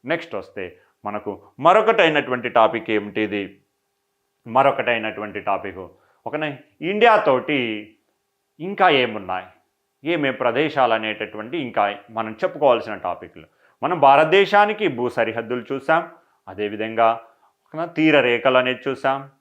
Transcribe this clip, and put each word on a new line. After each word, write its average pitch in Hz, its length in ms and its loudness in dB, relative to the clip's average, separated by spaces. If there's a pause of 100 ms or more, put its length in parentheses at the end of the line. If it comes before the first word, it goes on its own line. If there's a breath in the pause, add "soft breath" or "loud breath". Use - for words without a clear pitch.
(120)
నెక్స్ట్ 165 280 -6
వస్తే 92 240 -12 (400 soft breath)
మనకు 104 300 -8 (320 soft breath)
మరొకటైనటువంటి 151 920 2
టాపిక్ 113 380 2
ఏమిటి 104 320 -4
ఇది? 101 160 -4 (1120)
మరొకటైనటువంటి 113 920 0
టాపిక్ 95 300 -6 (460)
ఓకేనా? 151 240 -6 (440)
ఇండియాతోటి 151 680 2 (1040)
ఇంకా 196 200 0 (140)
ఏమున్నాయి, 98 440 -4 (680)
ఏమేం 143 280 -2
ప్రదేశాలు 127 560 0
అనేటటువంటి 107 680 -8
ఇంకా 113 180 -2 (340)
మనం 110 240 -6
చెప్పుకోవాల్సిన 139 540 0 (100)
టాపిక్లు. 85 400 -10 (380)
మనం 165 140 -2 (100)
భారతదేశానికి 196 800 4 (100)
భూ 120 80 -4 (120)
సరిహద్దులు 113 520 -4
చూసాం, 135 320 0 (520 soft breath)
అదేవిధంగా 110 560 0 (560)
ఓకేనా, 160 200 -10 (140)
తీర 156 160 4 (140)
రేఖలు 127 320 2
అనేది 127 260 -4
చూసాం 135 320 -2 (220)